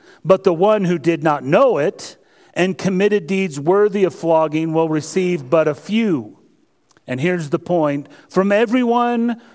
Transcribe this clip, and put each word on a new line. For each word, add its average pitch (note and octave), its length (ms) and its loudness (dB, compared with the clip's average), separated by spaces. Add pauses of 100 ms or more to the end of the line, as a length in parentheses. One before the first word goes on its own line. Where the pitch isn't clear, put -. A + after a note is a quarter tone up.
(260)
But F#3+ 180 4
the F3+ 100 4
one G3+ 300 2
who F3 160 0
did D#3 240 -2
not D3 220 0
know G3+ 320 2
it - 400 -4 (380)
and F3+ 220 -2
committed G3 480 0
deeds F#3+ 340 -4
worthy G3 440 2
of F3 100 0
flogging D#3+ 600 -2
will D#3+ 160 0
receive D#3 600 -2
but D#3 180 2
a D3 60 -2
few." F#3+ 640 -2 (720)
And B2+ 120 -4
here's E3+ 300 -2
the E3+ 80 -2
point. D3 500 -2 (220)
"From G3 220 2
everyone A#3 880 0 (140)